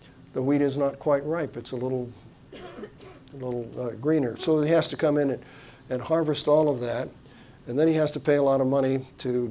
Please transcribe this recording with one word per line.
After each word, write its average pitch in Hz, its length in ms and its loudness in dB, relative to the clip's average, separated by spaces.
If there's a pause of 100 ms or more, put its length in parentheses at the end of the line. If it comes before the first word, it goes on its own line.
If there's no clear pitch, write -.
(320)
the 135 100 -2
wheat 143 200 2
is 135 140 0
not 139 220 -2
quite 143 260 0
ripe. 156 320 -4
It's - 160 -12
a 131 40 -6
little, 123 340 -4 (420)
a - 840 -18
little, 123 420 -6
uh, 123 120 -4
greener. 127 480 0
So 156 240 2
he 151 80 2
has 165 180 4
to 143 80 -8
come 147 220 2
in 143 120 2
and, - 120 -4 (480)
and 123 120 -4
harvest 156 460 0
all 151 200 6
of 131 120 0
that, 120 280 -4 (580)
and 120 120 -2
then 160 100 4
he 160 60 4
has 156 180 2
to 131 80 -6
pay 147 160 2
a 143 60 2
lot 135 180 4
of 131 60 2
money 131 400 0 (120)
to 123 320 -2